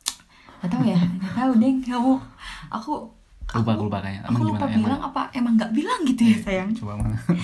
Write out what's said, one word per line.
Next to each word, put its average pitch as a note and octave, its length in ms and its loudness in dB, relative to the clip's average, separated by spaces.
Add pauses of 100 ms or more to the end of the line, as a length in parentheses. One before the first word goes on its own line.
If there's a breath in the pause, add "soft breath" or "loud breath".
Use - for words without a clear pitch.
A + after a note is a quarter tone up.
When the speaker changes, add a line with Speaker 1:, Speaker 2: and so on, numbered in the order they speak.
(580 loud breath)
Speaker 1:
Nggak F3+ 140 -4
tahu B3+ 140 2
ya, A3 120 2
nggak - 380 -2
tahu, C4 220 2
deng, C4 240 4
kamu. B3 320 2 (580 loud breath)
Aku, - 200 -6 (600)
Speaker 2:
Lupa, A2+ 220 0
Speaker 1:
aku, G#2+ 100 0
Speaker 2:
lupa G2+ 160 -2
kayaknya. G2 220 -8
Speaker 1:
aku - 100 -6
Speaker 2:
Emang A#2+ 160 2
Speaker 1:
lupa G#2 80 0
Speaker 2:
gimana? A3 160 -2
Yang A3 100 4
Speaker 1:
bilang B3+ 200 0
Speaker 2:
mana? C#4+ 100 -6
Speaker 1:
apa, C4+ 100 -2 (140)
emang A#3+ 180 2
nggak A3 220 2
bilang G4 320 0
gitu A3+ 140 2
ya, A#3 80 8
Speaker 2:
Iya, A3 100 4
Speaker 1:
sayang? F#3+ 320 -2
Speaker 2:
coba G#2 240 -6
mana? G#2+ 200 0 (280)